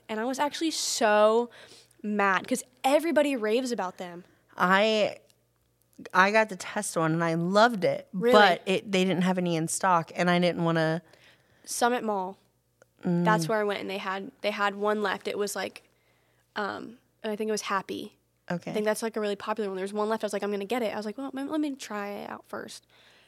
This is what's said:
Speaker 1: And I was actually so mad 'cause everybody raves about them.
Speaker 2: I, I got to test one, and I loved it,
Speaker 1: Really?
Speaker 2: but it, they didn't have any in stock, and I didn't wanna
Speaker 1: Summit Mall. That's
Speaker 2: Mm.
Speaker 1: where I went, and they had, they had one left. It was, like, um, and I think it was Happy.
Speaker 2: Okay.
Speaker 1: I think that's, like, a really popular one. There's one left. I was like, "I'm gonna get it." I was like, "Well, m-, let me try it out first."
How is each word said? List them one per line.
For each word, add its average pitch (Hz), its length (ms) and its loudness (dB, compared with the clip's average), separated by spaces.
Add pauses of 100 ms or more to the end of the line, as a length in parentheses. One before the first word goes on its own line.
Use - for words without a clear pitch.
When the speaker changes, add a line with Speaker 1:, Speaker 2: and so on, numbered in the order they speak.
Speaker 1:
And 214 120 -6
I 226 60 -2
was 262 120 -4
actually 294 320 -2
so 220 800 2 (540)
mad 196 440 0
'cause 254 140 -2 (220)
everybody 294 520 4
raves 240 360 0
about 190 260 -4
them. 175 280 -14 (300)
Speaker 2:
I, 202 640 4 (960)
I 185 180 6
got 220 180 4
to 190 60 -10
test - 400 -6
one, 160 180 2
and 170 100 0
I 165 100 2
loved 196 500 4
it, - 300 0
Speaker 1:
Really? 233 200 2
Speaker 2:
but 202 340 8
it, 190 240 -2
they 185 120 4
didn't 185 200 2
have 185 160 0
any 175 160 0
in 160 120 0
stock, 175 480 0
and 175 140 0
I 175 80 4
didn't 175 260 2
wanna 165 380 2 (640)
Speaker 1:
Summit 247 380 0
Mall. 196 340 -4 (680)
That's 170 420 2
Speaker 2:
Mm. 156 40 -4
Speaker 1:
where 220 100 0
I 208 40 0
went, 202 180 -2
and 196 80 -8
they 190 80 -6
had, 196 340 -8 (100)
they 208 100 -2
had 202 240 -2
one 208 260 0
left. 196 260 -2
It - 120 -6
was, 202 160 -4
like, 202 280 -8 (720)
um, 208 420 -8 (260)
and 214 80 -4
I 208 40 -6
think 220 140 -4
it - 20 0
was 208 120 -2
Happy. 196 520 -6 (340)
Speaker 2:
Okay. 175 220 -6
Speaker 1:
I - 40 -6
think 214 100 -2
that's, 214 180 -2
like, 226 140 -4
a - 20 -4
really 208 160 -2
popular 214 340 -4
one. 190 80 -6
There's 196 140 -6
one 208 160 -2
left. 220 160 -2
I - 40 0
was 202 60 -8
like, 202 100 -4
"I'm 202 80 -2
gonna 202 140 -6
get 240 180 -4
it." 208 100 -4
I - 40 -6
was 208 80 -8
like, 208 120 -10
"Well, 269 180 -10
m-, 277 140 -8
let 311 100 -2
me 294 160 -2
try 208 340 -10
it 208 200 -10
out - 180 -14
first." - 380 -12 (420)